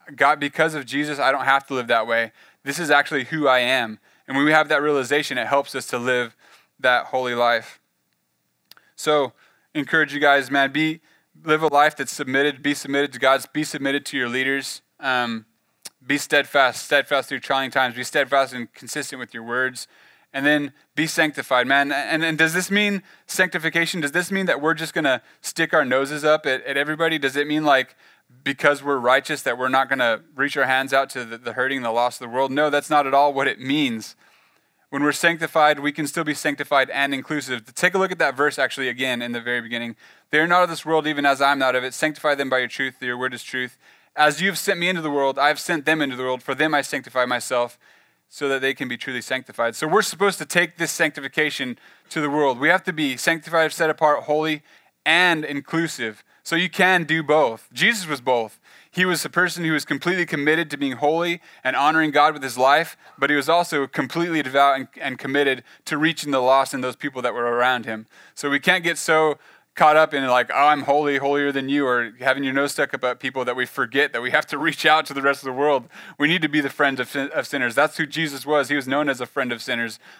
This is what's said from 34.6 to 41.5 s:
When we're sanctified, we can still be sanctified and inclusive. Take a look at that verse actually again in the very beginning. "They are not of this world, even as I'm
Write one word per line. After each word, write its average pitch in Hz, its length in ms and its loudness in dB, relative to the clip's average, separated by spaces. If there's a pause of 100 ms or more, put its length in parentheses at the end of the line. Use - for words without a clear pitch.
When 143 120 -4
we're 147 100 2
sanctified, 156 680 2
we 143 120 -4
can 147 140 -6
still 160 180 -4
be 147 100 -4
sanctified 143 560 0
and 139 220 -2
inclusive. 131 640 -6
Take 180 200 0
a 196 40 2
look 190 140 0
at 175 60 -10
that 143 160 2
verse 143 240 0
actually 135 300 -2
again 123 320 -2
in 120 120 -6
the 120 80 -6
very 120 200 -4
beginning. 117 360 -8 (340)
"They 151 80 2
are 160 80 4
not 175 160 4
of 175 80 2
this 156 160 -10
world, 156 200 2
even 143 200 0
as 139 160 4
I'm 139 160 4